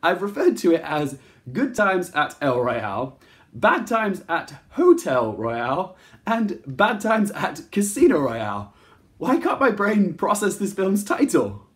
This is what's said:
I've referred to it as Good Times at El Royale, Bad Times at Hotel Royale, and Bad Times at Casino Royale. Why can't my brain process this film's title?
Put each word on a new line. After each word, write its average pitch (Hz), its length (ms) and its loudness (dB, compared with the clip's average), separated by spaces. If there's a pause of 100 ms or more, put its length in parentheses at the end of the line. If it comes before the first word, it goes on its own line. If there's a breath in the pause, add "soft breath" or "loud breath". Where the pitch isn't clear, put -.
I've 180 180 2
referred 240 360 0
to 170 160 2
it 160 80 2
as 147 360 -4 (360 soft breath)
Good 262 200 -2
Times 190 380 0
at 147 300 -2
El 127 180 2
Royale, 117 580 -4 (360 soft breath)
Bad 214 340 2
Times 214 400 -2
at 165 260 -4 (180)
Hotel 143 600 4
Royale, 120 640 -4 (300 soft breath)
and 226 420 -2
Bad 202 320 0
Times 214 320 0
at - 300 -6 (100)
Casino 202 480 2
Royale. 110 540 -4 (440 soft breath)
Why 269 200 0
can't 349 240 -2
my 262 100 4
brain 202 440 0
process 202 420 0
this 196 160 -4
film's 196 320 0
title? 117 600 0 (100)